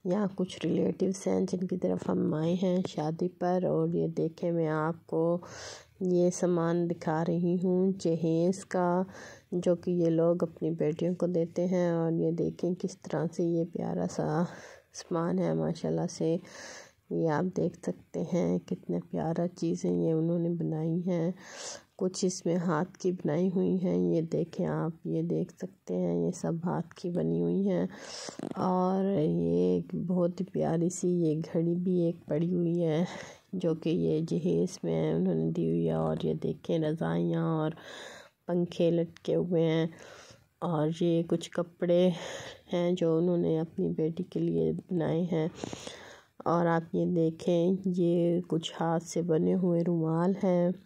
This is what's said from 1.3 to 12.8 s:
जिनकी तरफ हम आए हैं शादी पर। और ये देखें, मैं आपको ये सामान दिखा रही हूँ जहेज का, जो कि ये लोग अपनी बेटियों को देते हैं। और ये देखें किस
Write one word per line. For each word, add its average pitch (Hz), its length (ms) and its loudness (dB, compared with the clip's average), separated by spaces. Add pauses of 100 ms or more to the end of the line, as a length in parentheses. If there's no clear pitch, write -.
जिनकी 185 320 -4
तरफ 185 320 0
हम 180 240 2
आए 160 220 0
हैं 180 320 2
शादी 160 400 -2 (120)
पर। 180 280 2
और 160 280 2
ये 165 140 2
देखें, 165 420 -2
मैं 165 160 2
आपको 165 720 0 (640)
ये 180 280 4
सामान 170 560 2
दिखा 165 340 -2
रही 175 340 2
हूँ 185 420 2
जहेज 165 720 2
का, 180 360 2 (500)
जो 180 220 2
कि 175 260 -2
ये 165 80 4
लोग 170 340 4
अपनी 165 320 -4
बेटियों 165 380 0
को 175 180 0
देते 170 360 0
हैं। 180 260 2
और 165 200 2
ये 165 200 2
देखें 165 420 -2
किस - 260 -8